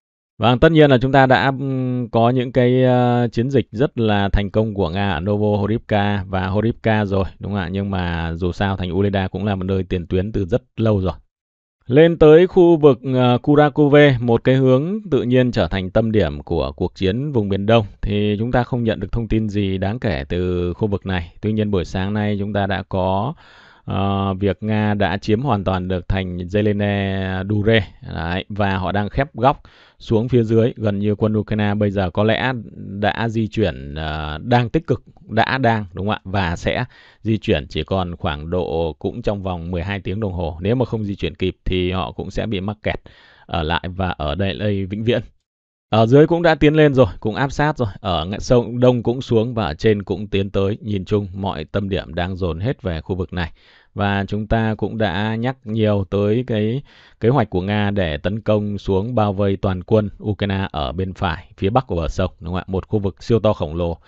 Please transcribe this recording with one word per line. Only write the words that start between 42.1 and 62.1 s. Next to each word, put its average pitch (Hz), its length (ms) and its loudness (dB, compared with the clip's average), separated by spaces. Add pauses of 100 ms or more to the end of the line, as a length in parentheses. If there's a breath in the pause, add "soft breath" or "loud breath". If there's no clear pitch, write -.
cũng 85 200 -10
sẽ 98 140 -4
bị 104 140 -4
mắc 104 240 -6
kẹt - 160 -4 (460 loud breath)
ở 82 180 -4
lại 82 200 -2 (120)
và 92 140 -2
ở 73 260 -4
đây, 95 180 -2
đây 98 320 -4
vĩnh 101 180 -8
viễn. 120 180 0 (680)
Ở 110 160 4
dưới 143 220 8
cũng 170 140 0
đã 160 140 4
tiến 147 180 4
lên 151 200 6
rồi, 123 140 6 (120)
cũng 107 160 -4
áp 131 160 -2
sát 151 260 -2
rồi. 117 120 -2 (100)
Ở 85 260 -2
ngã-, 98 140 -6
sông 120 400 2
Đông 123 240 4
cũng 123 180 -2
xuống 117 320 0
và 110 120 -2
ở 73 80 -2
trên 104 300 2
cũng 98 240 -6
tiến 98 220 -2
tới. 98 320 0
Nhìn 101 240 -4
chung 101 280 -2
mọi 95 320 -6
tâm 101 240 -4
điểm 78 240 -4
đang 87 220 -4
dồn 85 240 -4
hết 123 220 -4
về 82 200 -4
khu 95 140 -6
vực 90 180 -6
này. 90 180 -6 (420 soft breath)
Và 101 340 -2
chúng 104 200 -6
ta 110 300 0
cũng 110 200 -4
đã 107 380 -2
nhắc 127 280 -4
nhiều 107 460 0
tới 104 380 0
cái 113 340 -2 (380 soft breath)
kế 110 100 2
hoạch 127 200 2
của 92 120 -2
Nga 101 300 0
để 87 260 0
tấn 101 240 -4
công 104 360 0
xuống 98 380 -2
bao 104 180 0
vây 98 220 0
toàn 92 280 -4
quân 107 260 2 (140)
Ukraine 98 480 -2
ở 69 200 -4
bên 92 220 -6
phải, 92 320 -4 (120)
phía 95 120 0
bắc 127 180 0
của 92 80 -4
bờ 80 120 -2
sông, 92 320 -2